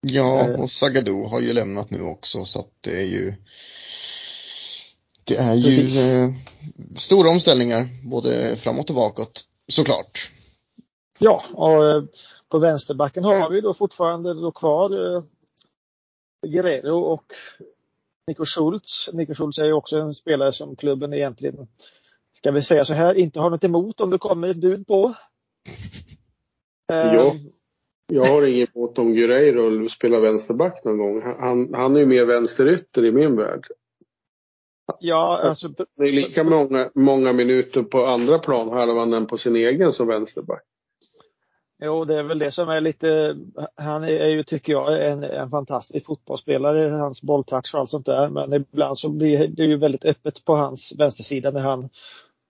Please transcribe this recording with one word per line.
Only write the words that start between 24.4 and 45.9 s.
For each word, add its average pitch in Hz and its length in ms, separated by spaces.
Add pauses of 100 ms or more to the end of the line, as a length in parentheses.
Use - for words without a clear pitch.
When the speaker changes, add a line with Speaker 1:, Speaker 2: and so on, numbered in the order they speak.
Speaker 2:
ett 185 80
bud 185 300
på. 214 280 (1700)
Speaker 3:
Ja. 165 80 (380)
Speaker 2:
Ehm. 156 60 (760)
Speaker 3:
Jag 131 120
har 143 220
inget 123 300
emot 120 220
om 117 160
Guerreiro 117 720
spelar 117 320
vänsterback 113 640
någon 107 140
gång. 104 240 (180)
Han, 123 340
han 131 220
är 147 40
ju 143 60
mer 127 180
vänsterytter 120 800
i 113 80
min 139 240
värld. - 300 (1300)
Speaker 2:
Ja, 170 420
alltså, 160 260
Speaker 3:
Det 147 340
är 143 100
lika 139 320
många, 143 500
många 135 380
minuter 127 500
på 123 240
andra 127 320
plan 123 300
halvan 117 440
än 113 140
på 113 120
sin 117 180
egen 135 360
som 123 140
vänsterback. - 560 (1200)
Speaker 2:
Jo, 156 220
det 156 100
är 151 80
väl 156 160
det 143 120
som 170 180
är 160 120
lite... 156 560 (380)
Han 151 300
är, 160 40
är 156 200
ju, 156 140
tycker 156 300
jag, 147 340
en, 147 180
en 135 260
fantastisk 139 560